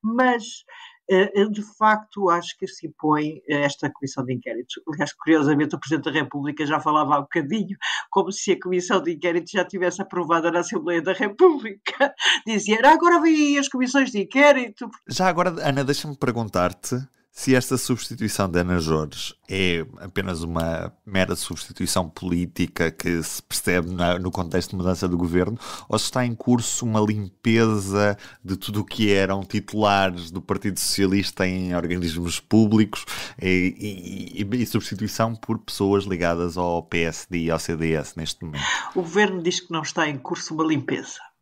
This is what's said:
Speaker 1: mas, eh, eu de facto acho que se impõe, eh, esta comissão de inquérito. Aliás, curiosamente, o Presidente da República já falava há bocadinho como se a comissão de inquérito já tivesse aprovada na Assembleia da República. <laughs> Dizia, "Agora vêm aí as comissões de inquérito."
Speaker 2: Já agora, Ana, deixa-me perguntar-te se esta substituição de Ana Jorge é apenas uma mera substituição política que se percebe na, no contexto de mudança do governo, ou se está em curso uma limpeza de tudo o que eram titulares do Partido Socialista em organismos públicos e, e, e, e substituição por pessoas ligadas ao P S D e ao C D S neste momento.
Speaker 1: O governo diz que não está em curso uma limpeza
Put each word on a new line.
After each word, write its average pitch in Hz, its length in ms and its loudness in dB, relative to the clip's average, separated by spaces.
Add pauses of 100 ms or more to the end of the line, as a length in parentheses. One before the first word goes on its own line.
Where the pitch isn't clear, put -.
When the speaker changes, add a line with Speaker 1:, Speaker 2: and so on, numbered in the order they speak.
Speaker 1:
mas, 233 600 0 (460)
eh, 190 240 4
eu 208 160 4
de 208 120 -4
facto 214 640 0
acho 175 300 0
que 190 80 -8
se - 200 -14
impõe, 151 640 -2
eh, 147 140 0
esta 143 280 -2
comissão 135 320 -8
de 127 120 -4
inquérito. 117 520 -8
Aliás, 147 280 -4
curiosamente, 151 600 2
o 139 60 -8
Presidente 143 240 -4
da 160 60 -4
República 143 560 -4
já 151 120 0
falava 151 380 2
há 143 60 2
bocadinho 170 520 -4 (360)
como 196 200 0
se 202 220 -2
a - 80 0
comissão 180 420 0
de 170 120 -2
inquérito 175 360 -2
já 180 140 0
tivesse 180 380 -2
aprovada 170 480 0
na 165 80 0
Assembleia 170 420 -2
da 180 140 -2
República. 220 1000 2 (160)
<laughs> - 180 0
Dizia, 214 380 0
"Agora 330 340 8
vêm 320 160 6
aí 294 240 4
as 277 100 -2
comissões 254 420 2
de 202 100 -2
inquérito." 262 680 4 (180)
Speaker 2:
Já 185 180 0
agora, 180 220 2 (180)
Ana, 139 160 2
deixa-me 139 360 -2
perguntar-te 113 760 0 (400)
se - 160 2
esta 127 240 4
substituição 110 720 -2
de 87 120 2
Ana 90 180 2
Jorge 78 560 -2 (160)
é 90 340 0 (140)
apenas 90 460 -4
uma 82 480 -4 (120)
mera 92 300 0
substituição - 720 -4
política 87 840 -2
que 85 320 -2
se - 180 -8
percebe 90 480 0
na, 87 300 0
no 92 100 -2
contexto 90 400 -2
de 98 60 -8
mudança 90 320 0
do 87 100 0
governo, 90 400 0 (300)
ou 107 100 0
se - 60 -2
está 127 200 -2
em 120 80 -2
curso 120 540 0
uma 110 140 2
limpeza 104 1160 2 (280)
de 92 120 -4
tudo 104 260 -6
o - 20 -4
que 104 280 2
eram 98 300 2
titulares 98 880 0
do 90 100 -6
Partido 95 380 -2
Socialista 98 680 2
em 92 300 -2
organismos 87 640 -2
públicos 107 640 4 (380)
e, 92 960 -2
e, - 20 -6
e, 110 220 -2
e 113 40 0
substituição 110 680 -2
por 110 240 -4
pessoas 98 460 2
ligadas 85 520 0
ao 85 280 0
P 85 160 -2
S 82 280 -2
D 90 100 -4
e 82 120 0
ao 80 80 0
C 85 180 -4
D 80 180 0
S 76 220 -6
neste 80 280 -8
momento. 76 180 -8 (320)
Speaker 1:
O 185 80 -2
governo 185 400 0
diz 175 160 -2
que - 140 -12
não 160 100 -4
está 156 260 -2
em 143 80 -6
curso - 380 -10
uma 156 80 -2
limpeza 147 560 -4 (240)